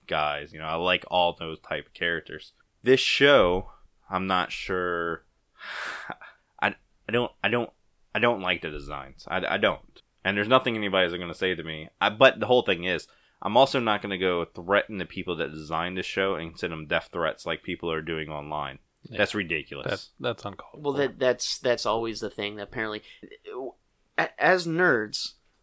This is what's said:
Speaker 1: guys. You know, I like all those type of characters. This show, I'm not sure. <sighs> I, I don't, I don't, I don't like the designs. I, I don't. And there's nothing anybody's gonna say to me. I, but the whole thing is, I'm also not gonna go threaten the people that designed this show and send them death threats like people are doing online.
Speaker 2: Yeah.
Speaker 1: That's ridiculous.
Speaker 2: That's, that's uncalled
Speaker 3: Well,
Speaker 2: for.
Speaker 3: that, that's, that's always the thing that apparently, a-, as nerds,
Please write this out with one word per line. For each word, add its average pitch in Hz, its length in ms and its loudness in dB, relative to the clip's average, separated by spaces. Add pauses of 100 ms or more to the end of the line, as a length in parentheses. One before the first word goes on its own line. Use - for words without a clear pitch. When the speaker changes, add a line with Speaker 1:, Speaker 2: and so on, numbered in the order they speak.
Speaker 1:
guys. 73 440 -2
You 78 60 -16
know, 78 80 -10
I 78 80 -4
like 87 340 2
all 87 240 2
those 80 280 -10
type 78 260 -8
of - 80 -20
characters. 82 580 -6 (300)
This 127 160 6
show, 107 720 4 (400)
I'm 95 160 -2
not 92 240 0
sure. 87 720 -4 (640)
<sighs> - 760 -14
I, 101 140 2 (340)
I 107 40 -4
don't, 120 180 2 (140)
I - 40 4
don't, 120 220 0 (420)
I 107 60 0
don't 113 220 4
like 90 220 0
the 82 80 -4
designs. 69 580 -12
I, 92 180 -2
I 98 120 0
don't. - 440 -2 (220)
And 98 120 0
there's 104 120 0
nothing 127 260 4
anybody's 95 420 2
gonna 87 180 -8
say 92 200 0
to 80 80 -8
me. 78 260 -10 (120)
I, 104 100 4
but 113 300 6
the 110 60 -4
whole 123 160 6
thing 87 200 0
is, 87 240 -2 (340)
I'm 104 160 0
also 135 220 6
not 110 240 0
gonna 98 160 -4
go 90 260 2
threaten 95 540 -2
the 92 80 -6
people 90 300 -6
that 76 160 -4
designed 82 440 -6
this 92 100 -4
show 98 280 0
and 80 240 -8
send 87 140 -4
them 78 140 -10
death 80 260 -2
threats 82 340 -4
like 82 160 -4
people 85 300 -4
are 80 100 -2
doing 78 260 -6
online. 73 520 -8 (280)
Speaker 2:
Yeah. - 100 -12
Speaker 1:
That's 104 180 0
ridiculous. 78 520 -4
Speaker 2:
That's, - 300 -6
that's 120 260 -6
uncalled 104 380 -14
Speaker 3:
Well, 143 120 0
Speaker 2:
for. 139 40 -6
Speaker 3:
that, 135 220 -2
that's, 127 400 0
that's 120 260 0
always 113 320 -2
the 107 120 -6
thing 104 260 -6
that 101 80 -8
apparently, 107 380 -6 (1160)
a-, - 240 -2
as 170 240 6
nerds, 160 680 2 (280)